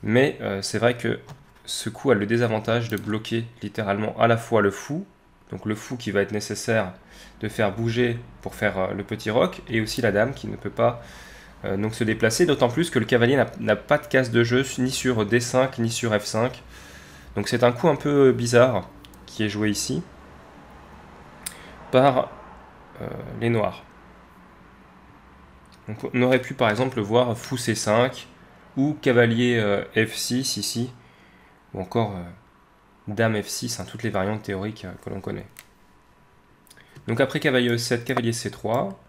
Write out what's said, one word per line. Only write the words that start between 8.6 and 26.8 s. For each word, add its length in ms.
euh, 160
le 100
petit 260
roc, 380
et 140
aussi 200
la 100
dame 220
qui 140
ne 80
peut 140
pas, 340
euh, 100
donc 200
se 80
déplacer, 420
d'autant 240
plus 220
que 80
le 60
cavalier 300
n'a, 120
n'a 160
pas 220
de 80
case 260
de 120
jeu 200
ni 140
sur 340
D 140
cinq, 400
ni 120
sur 240
F 80
cinq. 400
Donc 140
c'est 140
un 80
coup 180
un 60
peu 360
bizarre 560
qui 180
est 60
joué 220
ici 320
par, 380
euh, 60
les 80
noirs. 340
Donc 100
on 80
aurait 200
pu 120
par 160
exemple 300